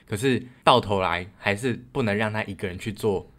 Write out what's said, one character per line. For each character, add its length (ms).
可 100
是 260
到 160
头 220
来 240
还 180
是 180
不 100
能 160
让 160
他 120
一 100
个 120
人 120
去 120
做 480